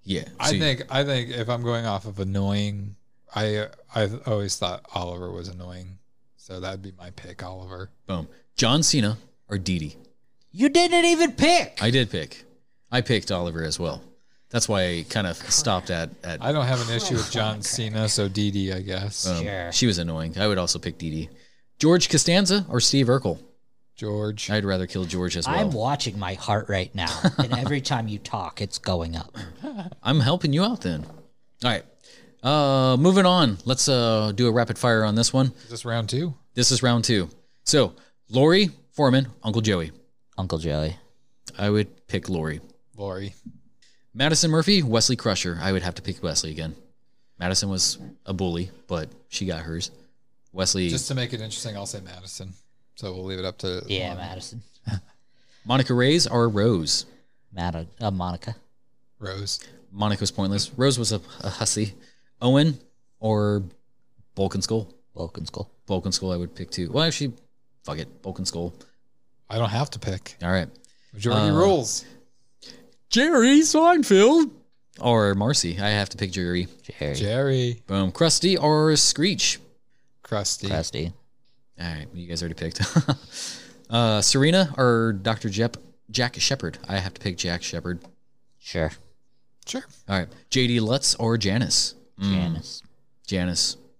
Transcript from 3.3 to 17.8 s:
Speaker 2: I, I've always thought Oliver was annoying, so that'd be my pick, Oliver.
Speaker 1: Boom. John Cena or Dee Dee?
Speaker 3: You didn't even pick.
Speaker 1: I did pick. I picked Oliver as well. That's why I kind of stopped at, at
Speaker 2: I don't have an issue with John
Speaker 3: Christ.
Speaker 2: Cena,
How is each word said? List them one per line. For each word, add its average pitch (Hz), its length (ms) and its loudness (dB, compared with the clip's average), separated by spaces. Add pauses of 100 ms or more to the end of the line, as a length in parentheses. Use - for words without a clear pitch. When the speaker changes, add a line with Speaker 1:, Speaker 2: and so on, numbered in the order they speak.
Speaker 2:
I, 107 320 0 (280)
I've 107 340 0
always 101 280 -2
thought 90 380 -6
Oliver 90 360 -6
was 90 180 -10
annoying, 90 500 -14 (400)
so 92 220 -14
that'd 95 200 -8
be 95 160 -16
my 90 140 -18
pick, 90 320 -18
Oliver. 92 480 -14 (160)
Speaker 1:
Boom. 85 200 -6 (300)
John 131 260 4
Cena 110 360 0 (320)
or 101 80 -2
Dee 90 220 -2
Dee? 76 160 -8 (560)
Speaker 3:
You 254 180 2
didn't 339 340 4
even 330 280 4
pick. 320 500 2
Speaker 1:
I 110 80 2
did 123 200 2
pick. - 340 -10 (460)
I 123 120 0
picked 110 280 0
Oliver 87 340 -2
as 78 140 -4
well. 73 240 -6 (460)
That's - 180 0
why 98 200 0
I 85 240 -4
kind 104 160 -2
of 85 100 -4
stopped - 540 0
at, 82 180 -2 (160)
at 82 180 -8
Speaker 2:
I 143 100 -2
don't 147 120 0
have 127 240 0
an 117 80 -2
issue 120 200 -2
with 110 140 -2
John 107 260 -2
Speaker 3:
Christ. - 180 -6
Speaker 2:
Cena, 110 340 -2